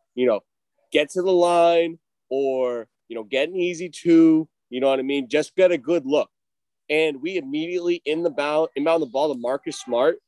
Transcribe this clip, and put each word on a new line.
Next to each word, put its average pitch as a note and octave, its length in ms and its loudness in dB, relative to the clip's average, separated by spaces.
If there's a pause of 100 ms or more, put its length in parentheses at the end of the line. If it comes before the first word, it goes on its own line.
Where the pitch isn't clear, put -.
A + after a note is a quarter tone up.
(140)
you B2+ 120 0
know, G#2+ 140 2 (520)
get D3 180 2
to F#3 120 -4
the F#3+ 100 0
line E3+ 640 2 (320)
or, B2+ 580 -4 (200)
you A#2 80 -10
know, A2+ 80 -8
get C3+ 260 -2
an F#3+ 60 -8
easy F3 340 -4
two, D#3+ 580 4 (220)
you B2+ 100 -6
know C3+ 80 2
what C3+ 100 2
I D3 40 -2
mean? C#3 260 -4
Just D3 260 -2
get F#3 160 4
a E3+ 80 0
good C#3 280 -2
look. C#3 240 0 (580)
And D3+ 320 0
we F3+ 160 -6
immediately E3+ 720 -4
in D#3+ 160 -2
the E3+ 80 0
bound, D3+ 440 -2
inbound D#3+ 280 0
the C#3+ 40 -6
ball C3+ 280 -2
to B2 40 -10
Marcus C3 400 -6
Smart B2 500 0